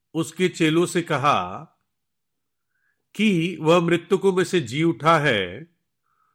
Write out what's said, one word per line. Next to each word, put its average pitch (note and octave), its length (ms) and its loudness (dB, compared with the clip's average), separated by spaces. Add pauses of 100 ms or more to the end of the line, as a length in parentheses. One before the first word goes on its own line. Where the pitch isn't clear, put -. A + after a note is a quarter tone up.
(140)
उसके F3 360 -2
चेलों E3 360 0
से F3 160 -4
कहा B2 580 -2 (1600)
कि F#3+ 460 0
वह D#3+ 180 4
मृतकों F3 540 0
में F3+ 100 0
से F3 180 -2
जी C3 220 -4
उठा E3 360 2
है, A#2 560 -2 (600)